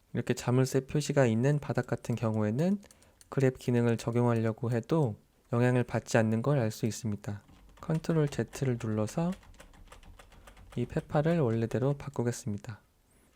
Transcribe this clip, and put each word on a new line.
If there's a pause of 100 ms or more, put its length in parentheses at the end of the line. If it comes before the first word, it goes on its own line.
(140)
이렇게
자물쇠
표시가
있는
바닥
같은
경우에는 (500)
그랩
기능을
적용하려고
해도 (340)
영향을
받지
않는
걸
알
수
있습니다. (400)
컨트롤
Z를
눌러서 (1400)
이
페파를
원래대로
바꾸겠습니다. (540)